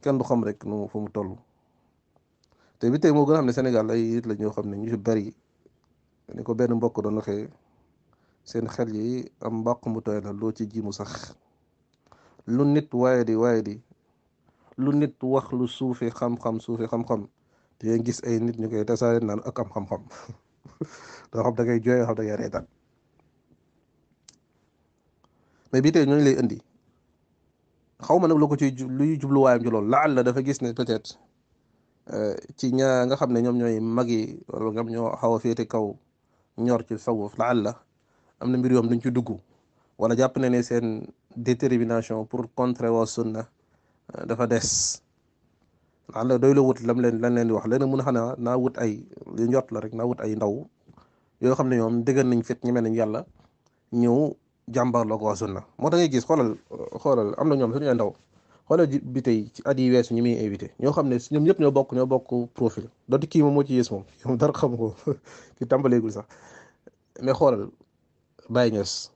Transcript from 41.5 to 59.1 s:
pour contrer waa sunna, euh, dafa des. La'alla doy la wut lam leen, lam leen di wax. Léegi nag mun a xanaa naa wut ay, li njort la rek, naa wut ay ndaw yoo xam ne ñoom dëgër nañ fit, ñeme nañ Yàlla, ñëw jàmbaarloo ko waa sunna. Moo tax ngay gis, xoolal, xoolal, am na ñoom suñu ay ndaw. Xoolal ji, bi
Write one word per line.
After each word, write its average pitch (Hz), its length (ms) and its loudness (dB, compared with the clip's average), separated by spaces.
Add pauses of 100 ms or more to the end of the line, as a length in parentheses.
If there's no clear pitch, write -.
pour 120 160 -6 (120)
contrer 123 360 -2
waa 113 160 2
sunna, 110 360 -4 (640)
euh, - 180 -14
dafa 120 200 0
des. - 560 -2 (1040)
La'alla 123 300 0
doy 135 160 6
la 139 80 6
wut 127 180 2
lam 120 200 0
leen, 117 200 2
lam 120 140 2
leen 117 140 2
di 113 40 2
wax. 101 140 0
Léegi 123 140 2
nag 135 100 2
mun 135 100 0
a 127 40 -4
xanaa 123 340 0
naa 120 180 -2
wut 127 220 0
ay, 113 140 0 (440)
li 113 120 0
njort 127 240 2
la 107 80 -6
rek, 107 120 -10
naa 113 160 -4
wut 120 120 -4
ay 107 160 -4
ndaw 107 180 0 (840)
yoo 127 140 2
xam 131 140 0
ne 127 80 2
ñoom 113 180 0 (100)
dëgër 135 220 2
nañ 120 160 2
fit, - 220 -6
ñeme 123 160 2
nañ 113 160 -2
Yàlla, 110 240 -2 (720)
ñëw 120 240 4 (520)
jàmbaarloo 120 500 0
ko 107 80 -4
waa 104 100 0
sunna. 95 240 -6 (180)
Moo 139 120 0
tax 170 100 4
ngay 165 120 4
gis, 123 140 2
xoolal, 135 240 2 (520)
xoolal, 104 260 2 (100)
am 156 100 0
na 147 80 4
ñoom 123 160 0
suñu 143 160 -2
ay 127 60 2
ndaw. 110 160 0 (580)
Xoolal 165 220 4
ji, 139 100 -2
bi 127 220 -6